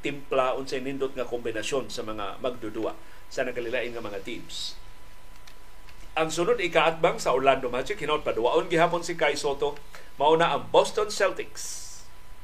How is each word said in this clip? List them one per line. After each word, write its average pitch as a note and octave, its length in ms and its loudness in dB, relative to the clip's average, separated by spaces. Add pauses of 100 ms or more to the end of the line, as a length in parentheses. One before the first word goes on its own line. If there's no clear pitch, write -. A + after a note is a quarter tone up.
timpla, C3 560 0
unsay C3+ 240 -4
nindot C3+ 320 -2
nga C3 80 -4
kombinasyon A#2 720 -2
sa B2 80 -6
mga G#2+ 400 -6
magdudua A2+ 560 -4 (320)
sa C3 160 -2
nagkalilain A#2+ 480 -2
nga A#2 80 -6
mga G2+ 240 -6
teams. - 480 -6 (1400)
Ang D#3+ 160 2
sunod F3 240 2
ikaatbang E3 640 4
sa C3 160 2
Orlando C3 320 4
Magic, B2+ 320 -2
hinaut D3+ 240 0
paduaon B2 400 4
gihapon E3+ 400 4
si F3 80 -4
Kai D3+ 240 2
Soto, C#3+ 400 0 (400)
mao D3 160 8
na E3 160 6
ang B2+ 240 0
Boston G#3 400 6
Celtics. - 880 -4 (420)